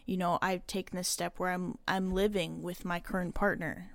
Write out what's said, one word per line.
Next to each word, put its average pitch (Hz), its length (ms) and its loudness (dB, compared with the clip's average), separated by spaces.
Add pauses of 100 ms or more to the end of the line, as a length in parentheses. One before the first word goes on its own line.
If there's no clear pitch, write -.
you 185 100 0
know, 175 260 2
I've 185 240 0
taken 190 300 -4
this 180 140 -2
step - 280 -2
where 180 140 0
I'm, 180 260 -2 (100)
I'm 185 240 2
living 180 500 2
with 175 240 -6
my 175 160 -2
current 180 340 -2
partner. 175 600 0